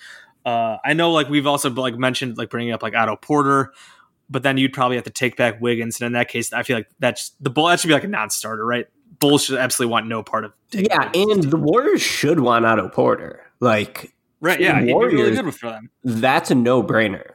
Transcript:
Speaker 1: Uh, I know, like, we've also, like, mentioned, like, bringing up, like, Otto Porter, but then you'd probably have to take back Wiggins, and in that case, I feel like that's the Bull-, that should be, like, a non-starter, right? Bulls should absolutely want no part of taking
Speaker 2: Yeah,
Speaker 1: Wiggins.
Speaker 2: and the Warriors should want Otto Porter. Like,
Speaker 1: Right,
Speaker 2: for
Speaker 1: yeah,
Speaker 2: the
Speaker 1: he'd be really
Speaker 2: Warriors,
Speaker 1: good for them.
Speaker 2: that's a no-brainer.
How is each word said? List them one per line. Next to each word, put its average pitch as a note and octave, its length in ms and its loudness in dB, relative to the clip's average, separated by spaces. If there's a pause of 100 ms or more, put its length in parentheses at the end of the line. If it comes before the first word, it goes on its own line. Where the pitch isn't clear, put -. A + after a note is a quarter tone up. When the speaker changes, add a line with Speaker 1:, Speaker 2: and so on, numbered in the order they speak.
(440)
Speaker 1:
Uh, A#2 400 -2
I C#3+ 100 0
know, E3+ 180 2
like, D3 180 0
we've D3 160 0
also, C#3+ 240 0
like, B2 260 -4
mentioned, B2 440 -2
like, A#2 100 -8
bringing A#2 240 -6
up, A2 80 -8
like, A2 140 -6
Otto A2 200 0
Porter, C#3 560 0 (560)
but C3 140 -6
then C3+ 160 2
you'd C3 160 0
probably B2 240 0
have A#2 60 -8
to A2+ 80 -14
take B2 240 -4
back A2+ 260 -2
Wiggins, A#2 400 -4
and A#2 60 -4
in A#2+ 60 -6
that A#2+ 160 -2
case, A#2 220 -6
I A#2 120 -4
feel B2 140 -2
like G#2+ 200 -10
that's - 420 -4
the C3+ 120 -4
Bull-, D3+ 160 2
that F3 120 4
should E3+ 100 0
be, D3+ 40 6
like, C3+ 100 2
a - 40 -6
non-starter, G#2+ 580 -6
right? A#2+ 220 -4 (320)
Bulls C#3+ 240 4
should C3 160 -2
absolutely B2 320 -2
want A2 160 0
no A2+ 160 -4
part G#2+ 220 -4
of G2+ 80 -16 (180)
taking G3+ 180 0
Speaker 2:
Yeah, D3 240 2
Speaker 1:
Wiggins. G3 320 2
Speaker 2:
and C#3 80 0
the D#3+ 40 2
Warriors A#3 440 2
should D#3 380 0
want A#2 260 4
Otto A2 240 2
Porter. - 520 -2 (180)
Like, G#2+ 560 -2 (240)
Speaker 1:
Right, E3+ 180 0
Speaker 2:
for B3 60 0
Speaker 1:
yeah, F#3 100 4
Speaker 2:
the - 60 2
Speaker 1:
he'd A#2+ 80 2
be B2 60 4
really G#3+ 220 2
Speaker 2:
Warriors, A2+ 260 2
Speaker 1:
good E3+ 120 -4
for A#2 160 -12
them. A2 220 -14 (120)
Speaker 2:
that's B2+ 460 0
a D3+ 60 2
no-brainer. A#2 800 0